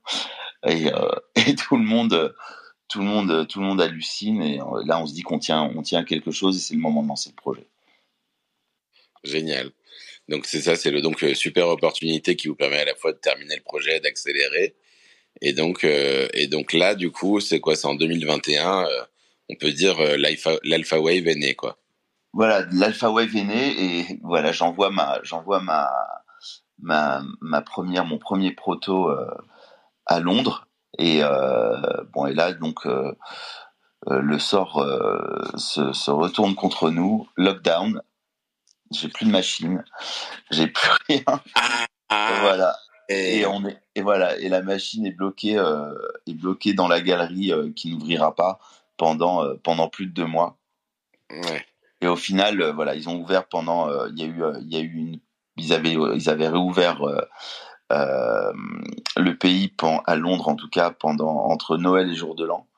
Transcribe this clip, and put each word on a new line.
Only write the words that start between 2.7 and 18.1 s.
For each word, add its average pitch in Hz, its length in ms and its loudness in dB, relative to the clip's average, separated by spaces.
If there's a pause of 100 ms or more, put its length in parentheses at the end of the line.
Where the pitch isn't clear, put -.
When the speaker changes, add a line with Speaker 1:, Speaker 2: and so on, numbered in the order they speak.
Speaker 1:
tout 107 100 -6
le 98 60 0
monde, 95 420 2
tout 98 140 -6
le 98 40 0
monde 95 140 0
hallucine 85 600 -2
et, 73 180 -2
euh, 65 260 -6
là, 82 140 2
on 82 60 -4
se 73 80 -10
dit 85 80 -8
qu'on - 180 -4
tient, 78 240 0
on 73 180 -4
tient 82 220 -2
quelque 80 280 -4
chose 92 260 0
et - 20 -4
c'est - 160 -6
le 78 60 0
moment 76 200 0
de 73 60 -2
lancer 71 220 -8
le - 60 -20
projet. 65 320 -8 (1600)
Speaker 2:
Génial. 69 480 -4 (560)
Donc 73 200 -4
c'est - 120 -4
ça, 82 160 2
c'est 78 160 0
le, 71 100 2
donc, 78 220 0
euh, 71 100 4
super 85 360 2
opportunité 80 680 0
qui - 140 -6
vous 71 60 -4
permet 73 240 0
à 73 60 0
la 71 100 -2
fois 80 180 -2
de - 60 -20
terminer 73 360 -2
le 76 80 -10
projet, 76 380 -2
d'accélérer. 71 760 -2 (640)
Et 71 100 2
donc, 80 320 0
euh, 69 500 2
et - 140 0
donc 73 240 -4
là, 92 240 4
du 90 160 -4
coup, 101 300 0
c'est 82 180 0
quoi ? 78 160 2
C'est 76 120 -2
en 71 60 0
deux 78 140 0
mille 82 180 -2